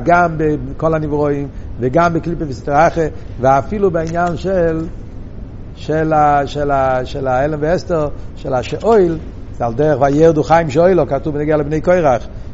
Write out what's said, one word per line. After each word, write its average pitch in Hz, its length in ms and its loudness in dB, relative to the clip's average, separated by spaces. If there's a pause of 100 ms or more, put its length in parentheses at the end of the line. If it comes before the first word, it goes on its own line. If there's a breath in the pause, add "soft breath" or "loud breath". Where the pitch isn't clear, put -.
גם 170 340 4
בכל 151 580 -2
הנברואים, 147 520 -2 (320 loud breath)
וגם 165 340 2
בקליפה 165 340 -4
וסטרא 143 400 2
אחרא, 160 200 0 (320 loud breath)
ואפילו 139 520 2
בעניין 170 460 -2
של, 165 480 0 (920)
של 156 380 -2
ה-, 147 340 4
של 143 240 -2
ה-, 131 340 2
של 135 220 -4
ההלם 139 340 0
ואסתר, 156 460 0 (280 loud breath)
של - 180 -6
השאול, 170 640 2 (400)
זה 123 80 -2
על 117 80 -2
דרך 143 280 2
וירדו 151 420 4
חיים 165 260 4
שאולו, 165 380 4
כתוב 143 300 -2
בנגיעה 151 200 0
לבני 151 240 0
קורח, 151 460 2 (260 loud breath)